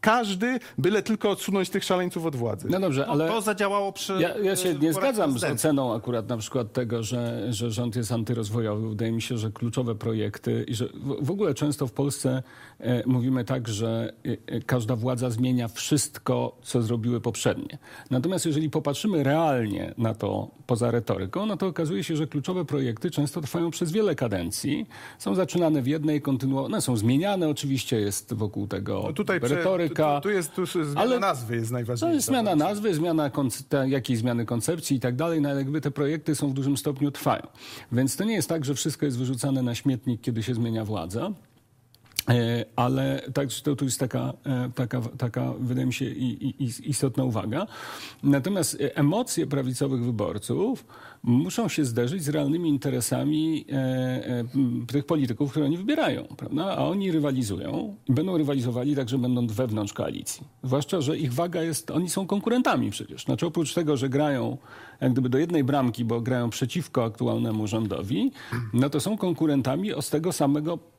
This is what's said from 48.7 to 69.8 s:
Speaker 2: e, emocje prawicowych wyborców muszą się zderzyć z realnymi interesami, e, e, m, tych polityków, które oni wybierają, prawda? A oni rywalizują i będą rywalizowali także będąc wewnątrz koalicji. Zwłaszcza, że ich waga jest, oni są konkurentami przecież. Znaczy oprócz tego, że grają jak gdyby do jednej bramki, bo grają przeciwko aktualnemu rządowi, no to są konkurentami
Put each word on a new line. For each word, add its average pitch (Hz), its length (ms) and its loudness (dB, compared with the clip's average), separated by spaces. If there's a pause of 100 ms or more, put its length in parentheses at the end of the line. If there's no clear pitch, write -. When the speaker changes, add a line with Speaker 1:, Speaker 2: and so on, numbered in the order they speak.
Speaker 2:
e, 139 160 0
emocje 165 500 2
prawicowych 131 580 0
wyborców 123 840 -2 (360)
muszą 147 460 4
się 151 160 2
zderzyć 123 380 0
z 139 60 -2
realnymi 151 400 2
interesami, 143 1040 0
e, - 40 -4
e, 127 680 0 (100)
m, 120 380 2
tych 143 140 0
polityków, 139 440 0
które 151 160 0
oni 156 100 2
wybierają, 214 480 0
prawda? - 400 -4 (120)
A 135 80 2
oni 185 280 0
rywalizują 139 840 0 (120)
i 135 40 6
będą 165 260 2
rywalizowali 135 580 0
także 131 220 0
będąc 120 340 0
wewnątrz 107 400 0
koalicji. - 520 -6 (200)
Zwłaszcza, 143 360 0
że 143 180 0
ich 131 160 -2
waga 170 280 0
jest, 165 280 -4
oni 165 200 0
są 196 160 -2
konkurentami 202 640 2
przecież. - 340 -10
Znaczy 131 220 0
oprócz 165 280 0
tego, 151 220 2
że 131 120 0
grają 131 480 0 (440)
jak 131 120 4
gdyby 127 160 2
do 127 100 4
jednej 165 260 2
bramki, 123 400 2
bo 117 160 0
grają 120 300 0
przeciwko 131 540 -2
aktualnemu 113 600 0
rządowi, 113 640 0 (400)
no 131 180 4
to 143 100 0
są 208 180 -2
konkurentami 160 760 2